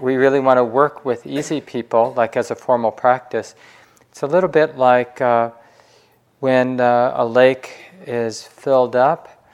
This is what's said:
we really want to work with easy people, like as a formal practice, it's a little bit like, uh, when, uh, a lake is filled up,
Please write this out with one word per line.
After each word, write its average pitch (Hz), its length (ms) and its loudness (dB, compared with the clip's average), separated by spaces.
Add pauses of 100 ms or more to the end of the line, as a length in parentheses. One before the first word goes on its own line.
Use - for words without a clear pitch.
we 131 160 -2
really 135 240 2
want 131 160 4
to 123 80 4
work 139 400 -2
with 120 220 -6
easy 143 340 -6
people, 120 560 -2
like 117 220 -2
as 117 120 -4
a 117 40 -8
formal 120 360 -2
practice, 123 640 -4 (540)
it's - 140 -20
a 147 40 -4
little 175 220 0
bit 156 300 0
like, 123 420 2
uh, 117 300 0 (880)
when, 127 420 0
uh, 123 340 0
a 127 120 -2
lake 127 680 0 (140)
is 117 360 -6
filled 127 540 -2
up, 143 580 -2